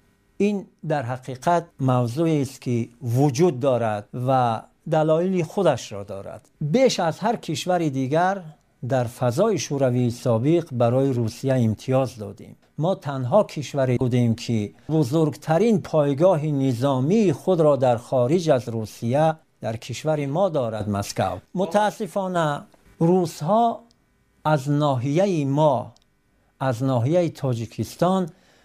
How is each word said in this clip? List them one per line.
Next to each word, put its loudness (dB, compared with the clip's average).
این 0
در -2
حقیقت -2
موضوعی 2
است -6
که -2
وجود 2
دارد 0
و 2
دلایل 2
خودش 0
را -10
دارد. -14
بیش 2
از -2
هر -2
کشور -4
دیگر 0
در 2
فضای 0
شوروی 0
سابق 0
برای 2
روسیه -2
امتیاز 0
دادیم. -16
ما 0
تنها 0
کشوری -2
بودیم 2
که -4
بزرگترین 2
پایگاه 2
نظامی 2
خود 0
را 4
در 2
خارج 0
از 2
روسیه -2
در -6
کشور -4
ما 0
دارد، -4
مسکو. -4
متاسفانه -2
روس‌ها 0
از 0
ناحیه 0
ما، 2
از -2
ناحیه 2
تاجیکستان، -2